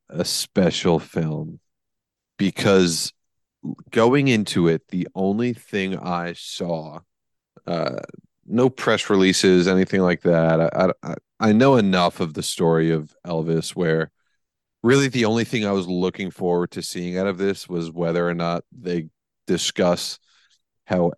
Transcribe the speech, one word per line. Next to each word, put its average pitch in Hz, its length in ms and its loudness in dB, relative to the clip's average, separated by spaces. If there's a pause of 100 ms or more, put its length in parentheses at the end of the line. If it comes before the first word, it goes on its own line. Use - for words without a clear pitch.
a 82 160 -4
special 87 760 0
film 78 600 -6 (800)
because 95 760 2 (800)
going 127 360 4
into 104 400 2
it, 82 220 0
the 90 240 -4
only 104 400 -2
thing 95 440 -6
I 87 360 -6
saw, 80 680 -8 (640)
uh, 76 320 -4 (480)
no 123 240 2
press - 380 0
releases, 92 580 4
anything 95 340 2
like 90 220 0
that. 82 360 4
I, 82 320 0 (120)
I, - 120 -8 (240)
I 107 140 2
know 131 220 6
enough 92 440 2
of 82 140 -4
the 90 80 -6
story 82 500 2
of 76 320 -4
Elvis 82 520 -4
where 80 340 -2 (720)
really 139 260 4
the 123 180 0
only 113 180 0
thing 110 200 -2
I 101 80 0
was 95 160 0
looking 92 440 -4
forward 87 400 -2
to 90 100 -10
seeing 90 380 -6
out 95 80 -2
of 95 100 -4
this 98 320 -4
was 85 220 -6
whether 85 360 -2
or 87 60 -2
not 85 380 -4
they 87 380 -6 (360)
discuss 90 720 -2 (680)
how 87 320 0